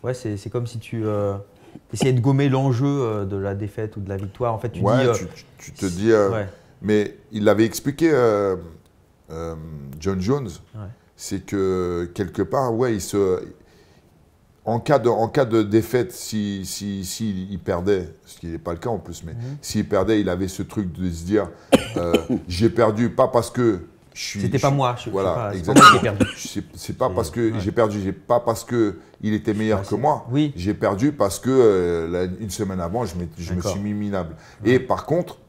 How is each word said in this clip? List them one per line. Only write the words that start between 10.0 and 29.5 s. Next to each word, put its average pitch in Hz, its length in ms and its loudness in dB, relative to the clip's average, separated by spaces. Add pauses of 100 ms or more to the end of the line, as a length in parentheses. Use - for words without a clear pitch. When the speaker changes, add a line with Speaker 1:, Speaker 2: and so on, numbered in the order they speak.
Speaker 2:
Jones, 117 300 0 (260)
Speaker 1:
Ouais. 107 60 -12 (340)
Speaker 2:
c'est - 300 -8
que 90 680 -2
quelque 95 280 -4
part, 131 340 0
ouais, 120 200 0
il 92 60 -4
se, 95 400 0 (1200)
en 117 140 0
cas 139 200 4
de, 120 100 4
en 113 180 2
cas 135 180 2
de 110 180 2
défaite, 110 480 2
si, 101 540 -6
si, 98 380 -6
si 95 460 -6
il 95 100 -8
perdait, 92 500 0 (160)
ce - 140 -20
qui 85 80 -12
n'est 82 120 -8
pas 85 140 -6
le 80 60 -8
cas 127 100 -6
en 104 100 -4
plus, 85 240 -14
mais 80 100 -12
Speaker 1:
Mhm. 117 60 -12 (220)
Speaker 2:
s'il - 260 -4
perdait, 104 340 2
il 92 80 0
avait 92 180 -2
ce 95 140 -8
truc 90 300 -6
de 90 180 -4
se 82 140 -8
dire, 98 260 0 (480)
euh, 85 160 0 (160)
Speaker 1:
<coughs> - 180 -4
Speaker 2:
j'ai 90 220 2
perdu, 110 400 2
pas 127 180 4
parce 120 220 0
que 113 320 0 (320)
je - 100 -14
suis, - 180 -8
Speaker 1:
C'était 95 160 -2
Speaker 2:
je 117 40 0
Speaker 1:
pas 147 60 2
Speaker 2:
suis, 139 100 4
Speaker 1:
moi, 123 260 0
je, 120 60 -8
Speaker 2:
voilà, 95 440 -2
Speaker 1:
c'est 92 120 -6
pas, - 80 0
c'est - 0 -
pas - 0 -
moi - 160 10
qui - 60 10
ai - 40 2
Speaker 2:
exactement. 104 180 0
Speaker 1:
perdu. - 200 0
Speaker 2:
C'est, - 260 -8 (120)
c'est - 220 -10
pas 127 100 0
Speaker 1:
C'est, 123 80 -2
Speaker 2:
parce 113 160 -2
que 113 220 0
Speaker 1:
ouais. 107 60 -4
Speaker 2:
j'ai 98 120 -2
perdu, 104 300 2
j'ai 95 100 -2
pas 117 300 0
parce 113 240 -2
que 113 340 0 (220)
il 107 120 0
était 104 200 -2